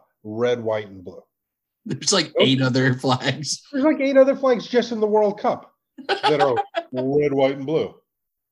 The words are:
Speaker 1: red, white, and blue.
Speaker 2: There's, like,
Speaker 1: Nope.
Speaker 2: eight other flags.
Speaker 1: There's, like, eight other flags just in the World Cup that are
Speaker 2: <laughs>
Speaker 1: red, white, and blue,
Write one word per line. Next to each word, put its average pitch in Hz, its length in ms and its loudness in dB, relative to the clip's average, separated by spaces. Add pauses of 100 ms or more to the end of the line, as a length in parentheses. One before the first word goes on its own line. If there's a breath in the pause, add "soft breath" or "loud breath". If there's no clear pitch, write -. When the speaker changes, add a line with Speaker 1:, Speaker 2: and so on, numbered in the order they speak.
(240)
Speaker 1:
red, 117 380 -2
white, 110 260 -4
and 98 160 -20
blue. 90 180 -18 (640)
Speaker 2:
There's, - 260 -4
like, 175 140 0
Speaker 1:
Nope. - 140 -18
Speaker 2:
eight 214 200 4
other 127 340 2
flags. 135 680 -4 (100)
Speaker 1:
There's, 269 120 -2
like, 302 160 2
eight 269 180 2
other 269 180 6
flags 262 300 0
just 240 260 0
in 220 80 -4
the 214 60 2
World 208 340 2
Cup 190 320 -4 (340)
that 415 360 0
are 247 140 2 (200)
Speaker 2:
<laughs> - 160 -8
Speaker 1:
red, 135 400 0
white, 135 240 2
and 139 100 -10
blue, 160 280 -2 (580)